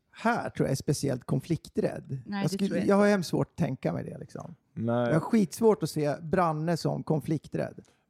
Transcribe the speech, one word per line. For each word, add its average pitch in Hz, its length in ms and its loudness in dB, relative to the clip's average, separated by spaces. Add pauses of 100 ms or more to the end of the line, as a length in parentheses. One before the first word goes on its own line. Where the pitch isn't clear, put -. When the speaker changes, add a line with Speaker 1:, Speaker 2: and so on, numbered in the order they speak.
(100)
Speaker 1:
här - 400 -2
tror - 160 0
jag - 60 0
är 135 40 0
speciellt 135 480 -2
konflikträdd. - 1000 -4
Speaker 2:
Nej, 202 160 -6
Speaker 1:
Jag - 20 2
Speaker 2:
det 190 100 2
Speaker 1:
skulle, 196 140 0
Speaker 2:
tror - 80 -2
jag 190 60 0
Speaker 1:
jag - 20 -
Speaker 2:
inte. 202 100 4
Speaker 1:
har 202 140 6
hemskt 202 200 2
svårt 147 220 0
att - 60 -20
tänka 165 360 -2
mig - 120 -4
det, - 140 -12
liksom. - 360 -14 (200)
Speaker 3:
Nej. 117 320 0
Speaker 1:
Jag 120 80 2
har 160 60 4
skitsvårt 214 600 2
att 156 80 -2
se 147 300 -2
Branne 165 560 0
som 143 260 -2
konflikträdd. - 800 -4 (300)